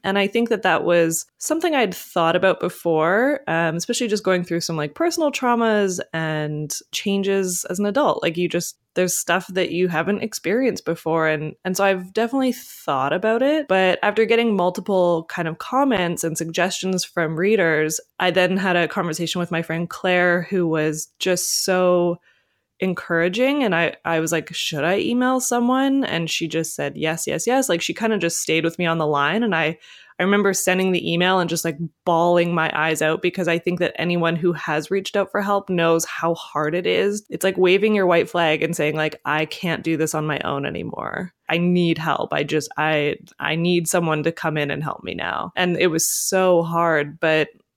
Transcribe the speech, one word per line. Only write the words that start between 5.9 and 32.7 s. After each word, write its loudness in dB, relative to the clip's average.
and -4
changes 0
as -8
an 0
adult. 2
Like, 0
you 0
just, -4
there's 0
stuff -2
that -2
you 0
haven't -2
experienced -2
before. 0
And, -2
and -2
so 2
I've 0
definitely 0
thought -4
about 0
it. 0
But 2
after 2
getting 2
multiple 0
kind -4
of -8
comments 0
and -4
suggestions -2
from -4
readers, 2
I 2
then 2
had 0
a 2
conversation -4
with -2
my -2
friend -4
Claire, 2
who 2
was 0
just 0
so 2
encouraging. 0
And 2
I, 0
I 0
was -2
like, -4
"Should -4
I 0
email 0
someone?" 2
And -4
she -4
just -4
said, -6
"Yes, -4
yes, -4
yes." 2
Like, 0
she -4
kind -2
of 0
just -2
stayed 0
with -2
me 0
on 0
the 0
line. 0
And 0
I, 0
I 0
remember 4
sending 2
the 0
email 2
and 0
just, -2
like, -4
bawling 4
my 0